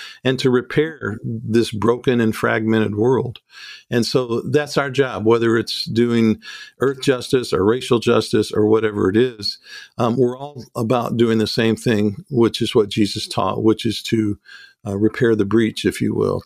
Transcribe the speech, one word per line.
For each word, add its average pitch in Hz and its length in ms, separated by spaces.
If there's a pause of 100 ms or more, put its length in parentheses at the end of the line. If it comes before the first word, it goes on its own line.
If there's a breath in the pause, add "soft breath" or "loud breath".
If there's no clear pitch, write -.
(240 loud breath)
and 127 160
to 135 100
repair 123 760
this 113 480
broken 120 480
and 110 160
fragmented 110 600
world. 120 440 (520 loud breath)
And 123 120
so 117 380
that's 143 340
our 139 140
job, 120 380
whether 113 300
it's - 280
doing 113 560 (380 loud breath)
earth 131 240
justice 123 500
or 92 100
racial 120 360
justice 110 520
or 107 140
whatever 104 460
it 104 40
is. 110 440 (400 loud breath)
Um, 117 180
we're 123 180
all 139 280 (120)
about 120 420
doing 113 200
the 107 80
same 113 300
thing, 107 560
which 117 280
is 110 140
what 104 160
Jesus 104 380
taught, 104 360
which 110 220
is 107 180
to, 107 360 (480 loud breath)
uh, 98 100
repair 110 380
the 107 100
breach, 110 400
if - 160
you 110 140
will, 95 300